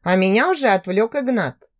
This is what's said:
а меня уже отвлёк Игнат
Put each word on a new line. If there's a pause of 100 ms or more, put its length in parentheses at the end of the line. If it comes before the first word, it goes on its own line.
а
меня
уже
отвлёк
Игнат (220)